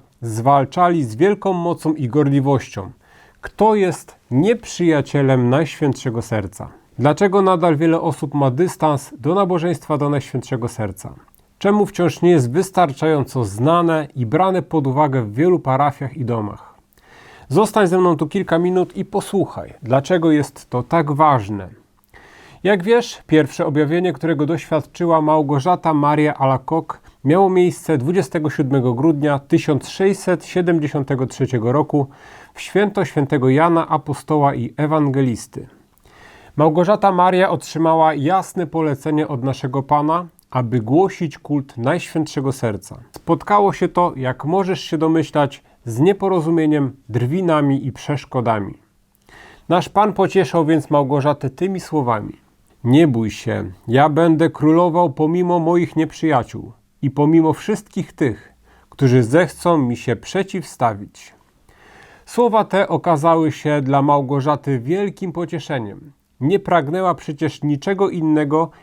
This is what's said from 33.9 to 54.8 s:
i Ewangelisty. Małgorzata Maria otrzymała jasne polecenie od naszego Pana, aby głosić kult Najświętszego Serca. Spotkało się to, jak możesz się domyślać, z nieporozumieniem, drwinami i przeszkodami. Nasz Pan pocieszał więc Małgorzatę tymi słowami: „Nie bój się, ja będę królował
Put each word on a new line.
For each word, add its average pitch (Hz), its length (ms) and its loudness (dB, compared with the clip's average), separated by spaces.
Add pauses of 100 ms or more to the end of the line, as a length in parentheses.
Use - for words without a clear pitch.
i 120 220 -6
Ewangelisty. 139 920 -2 (880)
Małgorzata 180 560 2
Maria 185 380 2
otrzymała 160 640 0
jasne 170 540 -2
polecenie 151 600 -2
od 127 160 -6
naszego 131 400 -4
Pana, 151 420 0 (260)
aby 123 280 -2
głosić 151 580 0
kult 143 400 -6
Najświętszego 147 760 -4
Serca. 110 480 -6 (120)
Spotkało 196 600 0
się 180 140 -2
to, 175 280 0
jak 127 300 -6
możesz 185 360 -2
się - 160 -6
domyślać, 151 640 0 (220)
z 113 140 -6
nieporozumieniem, 165 960 2 (140)
drwinami 139 800 0
i 123 40 -4
przeszkodami. 117 840 -4 (960)
Nasz 170 200 0
Pan 208 240 2
pocieszał 180 520 0
więc 156 240 0
Małgorzatę 143 600 0
tymi 185 300 -6
słowami: 117 540 -4 (500)
„Nie 143 240 6
bój 113 240 0
się, 101 400 -6 (160)
ja 135 220 4
będę 160 400 2
królował 170 600 2